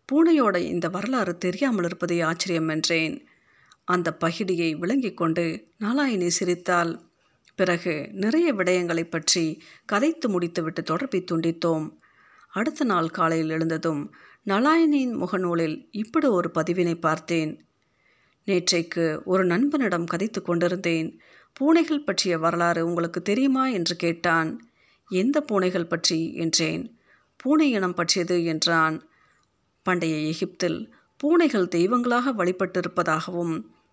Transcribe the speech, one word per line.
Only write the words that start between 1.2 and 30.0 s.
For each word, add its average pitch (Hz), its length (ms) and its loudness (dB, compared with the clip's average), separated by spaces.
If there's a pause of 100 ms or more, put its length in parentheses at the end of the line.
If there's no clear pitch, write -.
தெரியாமல் 196 460 0
இருப்பதே 170 360 -2
ஆச்சரியம்" 165 480 -2
என்றேன். 160 580 -2 (580)
அந்த 170 360 0
பகிடியை 170 580 0
விளங்கிக் 208 380 -2
கொண்டு 165 500 -2 (140)
நாலாயினி 226 460 0
சிரித்தாள். 175 760 0 (560)
பிறகு 170 560 0
நிறைய 240 420 2
விடயங்களை 175 560 0
பற்றி 165 520 -2 (220)
கதைத்து 277 440 0
முடித்துவிட்டு 170 540 -2
தொடர்பை 180 480 -4
துண்டித்தோம். 165 680 -2 (520)
அடுத்த 277 360 -4
நாள் 175 240 0
காலையில் 160 420 0
எழுந்ததும் 160 640 -2 (320)
நலாயினியின் 269 680 2
முகநூலில் 175 760 -2
இப்படி 285 360 -2
ஒரு 180 280 2
பதிவினை 175 460 0
பார்த்தேன். 160 640 -2 (800)
"நேற்றைக்கு 170 760 0
ஒரு 185 200 2
நண்பனிடம் 190 600 0
கதைத்து 190 360 -4
கொண்டிருந்தேன். 170 800 -2 (320)
பூனைகள் 311 520 2
பற்றிய 185 340 -2
வரலாறு 170 480 2
உங்களுக்கு 170 360 -2
தெரியுமா 262 440 2
என்று 180 300 -2
கேட்டான். 165 720 0 (400)
'எந்த 240 320 2
பூனைகள் 185 460 0
பற்றி?' 165 480 -2
என்றேன். 165 640 -2 (380)
'பூனை 302 340 2
இனம் 190 240 0
பற்றியது' 170 500 0
என்றான். 160 640 0 (760)
பண்டைய 165 340 0